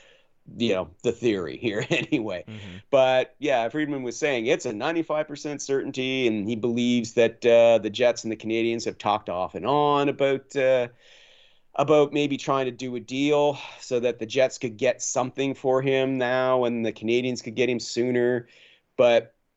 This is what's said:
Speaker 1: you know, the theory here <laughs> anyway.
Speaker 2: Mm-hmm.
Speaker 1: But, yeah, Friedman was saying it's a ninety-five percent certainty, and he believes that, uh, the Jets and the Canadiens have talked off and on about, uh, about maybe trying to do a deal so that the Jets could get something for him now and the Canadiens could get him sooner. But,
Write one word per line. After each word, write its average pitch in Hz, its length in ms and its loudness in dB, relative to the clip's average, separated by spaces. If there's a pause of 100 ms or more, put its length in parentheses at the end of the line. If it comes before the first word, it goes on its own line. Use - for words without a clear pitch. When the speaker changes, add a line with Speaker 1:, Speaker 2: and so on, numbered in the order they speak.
(580)
Speaker 1:
you 110 160 0
know, 90 160 -4 (120)
the 120 100 0
theory 95 440 -2
here 117 300 -4
<laughs> - 20 -20
anyway. 110 580 -2
Speaker 2:
Mm-hmm. 101 300 -14 (140)
Speaker 1:
But, 131 480 4
yeah, 131 320 0
Friedman 147 320 -4
was 120 160 -8
saying 131 280 -2
it's 151 200 0
a - 80 -4
ninety-five 151 520 -2
percent 147 360 -10
certainty, 131 640 -2
and 107 200 0
he 117 100 -2
believes 120 580 0
that, 117 320 2
uh, 117 320 8
the 107 120 -2
Jets 120 340 0
and 113 60 -4
the 107 60 -4
Canadiens 113 480 -2
have 107 140 -6
talked 104 320 -2
off 90 240 -6
and 87 100 -8
on 143 460 2
about, 135 460 -2
uh, 131 320 2 (920)
about 147 320 4
maybe 143 280 -2
trying 135 260 -2
to 127 60 -2
do 123 260 -10
a 120 40 -6
deal 143 580 0 (220)
so 123 200 -2
that 120 180 -2
the 113 60 -6
Jets 127 320 0
could 113 220 -8
get 123 240 0
something 131 520 -2
for 131 280 0
him 135 340 0
now 127 480 2
and 117 220 -2
the 107 60 -2
Canadiens 120 520 -2
could 113 100 -10
get 120 140 2
him 123 100 -2
sooner. 120 680 0 (480)
But, 117 380 4 (220)